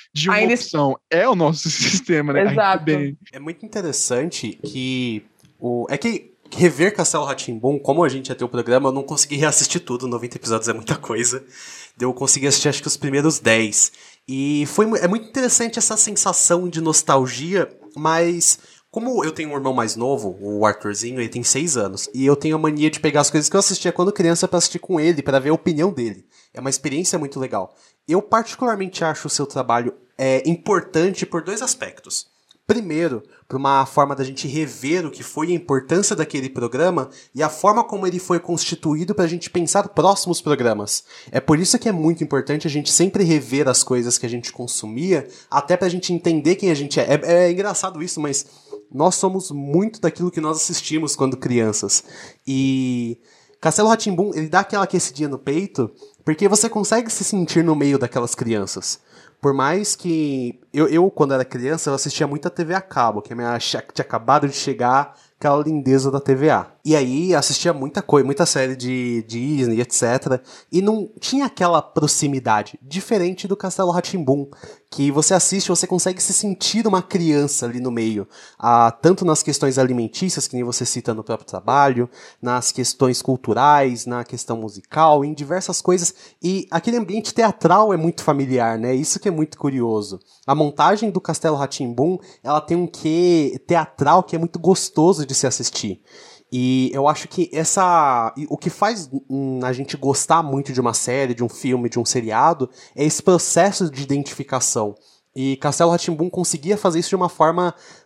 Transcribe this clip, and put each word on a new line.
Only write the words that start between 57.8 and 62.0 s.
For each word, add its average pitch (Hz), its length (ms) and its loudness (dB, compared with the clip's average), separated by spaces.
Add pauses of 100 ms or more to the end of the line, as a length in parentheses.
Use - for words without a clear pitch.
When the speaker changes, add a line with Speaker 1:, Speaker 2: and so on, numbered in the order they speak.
Speaker 3:
daquelas 120 360 -2
crianças. 104 720 -4 (360)
Por 143 120 2
mais 156 420 0
que 143 640 -2 (140)
eu, 147 160 2
eu, 175 220 4
quando 139 240 0
era 131 100 0
criança, 139 460 -4
eu 139 40 0
assistia 143 320 -2